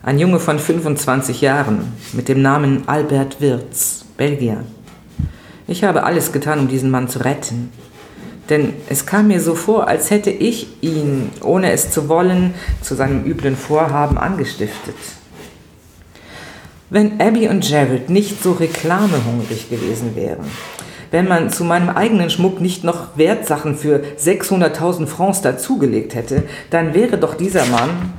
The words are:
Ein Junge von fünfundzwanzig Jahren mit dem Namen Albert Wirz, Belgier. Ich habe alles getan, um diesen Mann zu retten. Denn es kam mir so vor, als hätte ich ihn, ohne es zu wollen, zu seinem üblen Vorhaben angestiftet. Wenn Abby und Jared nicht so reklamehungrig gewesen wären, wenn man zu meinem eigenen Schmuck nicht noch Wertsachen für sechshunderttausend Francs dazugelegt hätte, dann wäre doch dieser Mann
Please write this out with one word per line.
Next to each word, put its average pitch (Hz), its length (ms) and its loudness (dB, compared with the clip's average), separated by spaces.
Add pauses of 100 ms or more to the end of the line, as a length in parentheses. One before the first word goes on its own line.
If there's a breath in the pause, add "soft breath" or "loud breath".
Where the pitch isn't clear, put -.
Ein 139 160 2
Junge 180 180 4
von 151 220 0
fünfundzwanzig 139 800 0
Jahren 135 520 2 (200)
mit - 160 -4
dem 135 120 4
Namen 135 460 2
Albert 143 540 0
Wirz, - 640 -2 (120)
Belgier. 127 420 0 (1080 loud breath)
Ich 175 160 -4
habe 180 220 2
alles 151 260 0
getan, 147 300 -2
um 131 80 2
diesen 131 240 0
Mann 127 160 0
zu 123 160 -4
retten. 120 480 -4 (800 loud breath)
Denn 151 240 2 (140)
es 143 180 -4
kam 208 200 4
mir 185 140 4
so 165 160 0
vor, 214 320 2
als - 220 0
hätte 208 200 2
ich - 380 -2 (140)
ihn, 147 480 0 (100)
ohne 185 320 2
es - 180 0
zu 147 180 -2
wollen, 180 460 4 (260 loud breath)
zu - 140 -6
seinem 135 300 0
üblen 135 320 0
Vorhaben 147 640 0
angestiftet. - 760 -4 (2000 loud breath)
Wenn 208 300 2
Abby 220 280 4
und 156 200 0
Jared 131 400 2
nicht 202 340 0
so 185 100 2
reklamehungrig 156 1160 0
gewesen 113 460 -4
wären, - 300 -6 (680 loud breath)
wenn 180 160 2
man 170 240 2
zu - 140 -4
meinem 175 240 2
eigenen 190 420 2
Schmuck 180 300 0
nicht 180 240 -2
noch 170 320 -4
Wertsachen 156 580 2
für 143 280 2 (140 loud breath)
sechshunderttausend 170 920 0
Francs 190 320 0
dazugelegt 123 720 0
hätte, 123 300 -2 (260 loud breath)
dann 165 240 0
wäre 214 240 4
doch 156 160 0
dieser 180 320 0
Mann 131 520 0